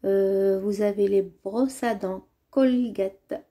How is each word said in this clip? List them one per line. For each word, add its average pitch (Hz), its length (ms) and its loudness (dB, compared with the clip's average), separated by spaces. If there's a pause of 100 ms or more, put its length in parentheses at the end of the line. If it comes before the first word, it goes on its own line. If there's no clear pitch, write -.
Euh, 196 560 2
vous 202 200 -2
avez 202 280 0
les 196 140 2
brosses 220 600 -4
à 233 140 0
dents 190 280 -6 (280)
Colgate. 247 1000 0